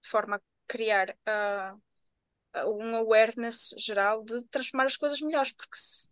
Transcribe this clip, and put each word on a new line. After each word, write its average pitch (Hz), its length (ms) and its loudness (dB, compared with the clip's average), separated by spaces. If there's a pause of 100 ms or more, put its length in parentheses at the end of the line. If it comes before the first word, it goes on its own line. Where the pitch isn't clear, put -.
de - 80 -16
forma 208 260 0
a - 40 -6 (280)
criar, 208 480 0 (100)
ah, 202 500 -2 (760)
ah, 156 140 -2
um 226 280 -2
awareness 226 800 4
geral 214 460 0
de 233 240 -6
transformar 262 380 0
as 269 100 -2
coisas 285 240 -2
melhores, 302 320 0
porque - 260 -16
se - 340 -6